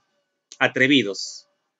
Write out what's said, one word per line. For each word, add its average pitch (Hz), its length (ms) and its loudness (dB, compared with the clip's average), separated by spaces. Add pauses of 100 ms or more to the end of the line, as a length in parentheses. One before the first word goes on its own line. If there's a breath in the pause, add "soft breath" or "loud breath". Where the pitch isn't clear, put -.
(580)
atrevidos. 127 880 -2 (320)